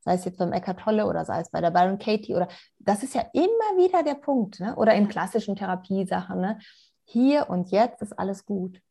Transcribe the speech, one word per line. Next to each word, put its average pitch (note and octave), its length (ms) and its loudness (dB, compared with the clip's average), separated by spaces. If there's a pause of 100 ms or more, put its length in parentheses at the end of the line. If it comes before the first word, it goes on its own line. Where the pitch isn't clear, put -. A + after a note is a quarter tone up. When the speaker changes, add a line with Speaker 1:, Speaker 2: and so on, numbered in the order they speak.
Speaker 1:
sei F3 140 0
es F#3 100 -2
jetzt F3+ 140 -8
beim F3 140 -2
Eckhart F#3 280 -6
Tolle G#3+ 260 2
oder E3 180 -2
sei - 160 -4
es E3+ 100 -10
bei E3+ 100 -4
der E3 100 2
Byron F#3 280 4
Katie G#3+ 360 -2
oder, F3 140 0 (300)
das G#3 240 0
ist C4 120 -10
ja B3+ 180 -2
immer G#4 500 2
wieder F4+ 220 4
der D4 100 0
Punkt, C4+ 460 -2
ne? G3+ 160 -4
Oder A3 180 6
in G#3 100 4
Speaker 2:
Ja. G3+ 40 0
Speaker 1:
klassischen G3+ 480 -4
Therapiesachen, F#3 840 -4
ne? G#3+ 180 -4 (460)
Hier C4+ 440 2
und F3+ 220 -2
jetzt A3+ 320 2
ist G#3+ 160 -12
alles F#3+ 280 -6
gut. F#3 440 -6